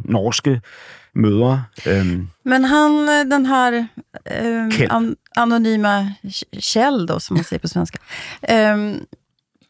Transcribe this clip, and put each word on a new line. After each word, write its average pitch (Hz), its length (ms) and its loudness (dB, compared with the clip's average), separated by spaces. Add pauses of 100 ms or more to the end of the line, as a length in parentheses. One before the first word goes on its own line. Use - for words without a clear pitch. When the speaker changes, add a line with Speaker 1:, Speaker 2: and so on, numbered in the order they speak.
Speaker 1:
norske 113 560 0 (540)
mødre. 117 500 2 (220)
Øhm. 90 420 0 (160)
Speaker 2:
Men 262 200 2
han, 302 440 4
øh, 294 240 2
den 277 140 2
här, 247 400 2 (560)
øhm, 226 280 -2
Speaker 1:
Kjeld. 214 220 0
Speaker 2:
an-, 226 240 0 (200)
anonyma 220 720 2 (140)
K-, - 380 -12
Kjell 233 460 0
då, 165 140 -4
som 180 160 -4
man 165 80 0
säger 170 160 -8
på 170 80 -6
svenska. 170 300 -4 (520)
Øhm, 208 500 2 (680)